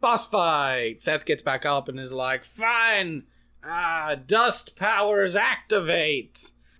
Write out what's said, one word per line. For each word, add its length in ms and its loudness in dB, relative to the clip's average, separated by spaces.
boss 260 2
fight. 720 0
Seth 240 0
gets 160 -2
back 240 -2
up 240 0
and 100 -10
is 140 -10
like, 320 -2
"Fine, 760 0
uh, 480 -2
dust 480 2
powers 600 2
activate." 1160 0